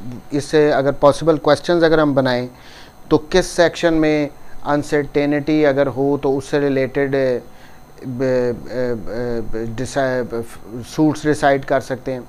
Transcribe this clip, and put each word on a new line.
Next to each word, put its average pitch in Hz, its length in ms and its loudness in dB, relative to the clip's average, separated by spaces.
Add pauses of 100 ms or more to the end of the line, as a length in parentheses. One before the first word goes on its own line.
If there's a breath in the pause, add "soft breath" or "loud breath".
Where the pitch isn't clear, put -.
(340)
इससे 151 380 2
अगर 139 200 2
possible 147 460 4
questions 165 460 2
अगर 160 160 4
हम 147 160 2
बनाएं 123 340 0 (640 loud breath)
तो 156 60 8
किस 175 300 0
section 165 460 2
में 151 360 2 (360 loud breath)
uncertainty 147 1000 0
अगर 139 240 4
हो 139 360 0
तो 139 80 2
उससे 139 280 -2
related, 139 560 0
अ, - 20 2
अ, 127 220 0 (680 loud breath)
अ, 127 480 0 (1200)
डिसा-, 127 500 -2 (580)
suits 151 420 0
decide 139 400 2
कर 135 140 0
सकते 131 320 -6
हैं। 123 180 -8